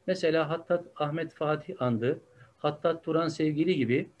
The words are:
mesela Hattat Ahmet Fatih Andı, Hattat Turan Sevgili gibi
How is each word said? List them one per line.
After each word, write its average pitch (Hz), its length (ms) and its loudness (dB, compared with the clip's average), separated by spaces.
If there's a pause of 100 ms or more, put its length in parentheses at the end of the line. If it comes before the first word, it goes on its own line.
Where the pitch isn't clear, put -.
mesela 160 440 2
Hattat 175 340 0 (120)
Ahmet 160 380 -2
Fatih 151 480 -2
Andı, 120 380 0 (380)
Hattat 165 460 -2
Turan 165 240 0
Sevgili 160 480 0
gibi 131 320 0 (120)